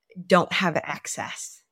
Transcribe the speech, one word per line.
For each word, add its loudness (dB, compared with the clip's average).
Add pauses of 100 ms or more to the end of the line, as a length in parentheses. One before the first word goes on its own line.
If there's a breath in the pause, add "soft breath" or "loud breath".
(280)
don't 6
have 0
access -8